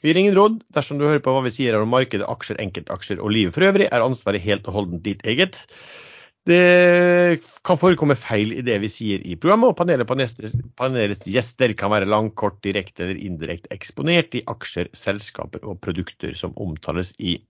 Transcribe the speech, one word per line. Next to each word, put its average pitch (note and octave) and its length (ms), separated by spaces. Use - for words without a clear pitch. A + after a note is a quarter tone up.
vi D3+ 140
ringer G3 180
råd. G#3+ 240
Dersom D3 240
du D3 80
hører D3+ 160
på C3+ 80
hva C3 160
vi A#2 80
sier A#2+ 240
om G#2+ 160
markedet, B2+ 320
aksjer, - 320
enkeltaksjer F#2+ 640
og G#2 80
livet G#2 240
for D#3+ 140
øvrig, G3 180
er A#2+ 160
ansvaret G#2+ 400
helt G2+ 240
og F#2+ 140
holdent F2 260
ditt G2+ 240
eget. F3+ 300
Det F3 960
kan E3+ 160
forekomme D3+ 380
feil G#2+ 340
i B2+ 140
det A#2+ 160
vi G#2+ 100
sier G2+ 320
i F2 160
programmet, A3 300
og - 80
panelet E3 320
på C3 80
neste, A2+ 320
panelets A#2 480
gjester A#2+ 480
kan G#2 220
være G2+ 160
lang, G#2+ 240
kort, G2+ 320
direkte F#2+ 400
eller F#2 160
indirekte E2+ 500
eksponert D3+ 640
i A#2+ 140
aksjer, - 420
selskaper - 720
og G2+ 160
produkter - 560
som F2 220
omtales F2 580
i F2+ 220